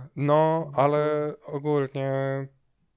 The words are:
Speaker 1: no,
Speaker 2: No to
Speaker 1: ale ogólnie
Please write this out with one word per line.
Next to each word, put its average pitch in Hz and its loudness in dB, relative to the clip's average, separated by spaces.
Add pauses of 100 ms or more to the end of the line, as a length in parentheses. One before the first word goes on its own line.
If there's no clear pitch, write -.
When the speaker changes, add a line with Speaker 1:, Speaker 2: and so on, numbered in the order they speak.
(160)
Speaker 1:
no, 156 2
Speaker 2:
No 143 -14
to 127 2
Speaker 1:
ale 151 0 (100)
ogólnie 139 -2 (840)